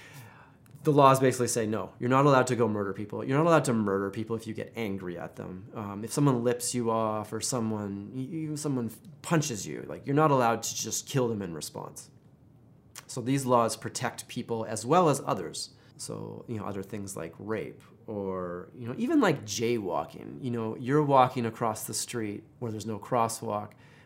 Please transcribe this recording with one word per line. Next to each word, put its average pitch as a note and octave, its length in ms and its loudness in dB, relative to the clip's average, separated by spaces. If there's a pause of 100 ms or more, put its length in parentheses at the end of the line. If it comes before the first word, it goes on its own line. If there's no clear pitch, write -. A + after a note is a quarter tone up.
<laughs> - 760 -20
the D#3 80 4
laws C3+ 280 8
basically B2 280 4
say, A2+ 180 0
"No, G#2 320 -2
you're B2 120 -2
not C3+ 160 6
allowed C3 220 8
to B2+ 80 0
go A2+ 120 4
murder G#2 240 -2
people. G#2+ 320 -8
You're C3 140 0
not E3 100 4
allowed D#3 180 6
to C3 80 2
murder G2 360 2
people A2 260 -4
if A2 100 -8
you G#2+ 80 -8
get - 220 -10
angry G2 420 -6
at D#2+ 200 -12
them. F#2 360 -12
Um, G2+ 300 -8
if A2+ 80 -10
someone C3+ 320 4
lips A#2+ 320 -2
you A2+ 160 0
off G#2+ 400 -2
or A2 80 -6
someone, G#2 720 -4
y-, D3+ 360 -8
y-, D3+ 60 -6
someone C3 360 -2 (300)
punches A#2+ 440 0
you, C2 220 -8
like, E2+ 180 -12
you're C#3 100 0
not D3+ 160 6
allowed B2 320 4
to - 120 -6
just - 320 -6
kill B2+ 220 2
them G#2+ 120 -4
in F2 120 -6
response." - 560 -12 (1080)
So B2+ 60 -4
these C3+ 240 0
laws A#2 320 4
protect - 500 -6
people A2+ 380 -6
as G#2+ 200 -6
well E3 220 6
as C3+ 180 4
others. F#2 440 -4 (260)
So, G#2+ 540 -10
you A2+ 80 -6
know, G2 80 -6
other G2 180 -6
things G2 320 -10
like E2 240 -10
rape G#2 420 -6 (260)
or, F#2 600 -6 (100)
you A#2 120 -10
know, C3+ 80 -8
even, C#4 240 2
like, D3 240 2
jaywalking. F#2+ 1000 -4
You B2 80 -4
know, A2+ 260 -4
you're C#3 240 2
walking C3 440 4
across A2+ 400 -2
the A#2 80 -8
street A2 500 -6 (160)
where A2+ 140 -6
there's G#2 120 -8
no G#2+ 140 -6
crosswalk. A2 720 0 (360)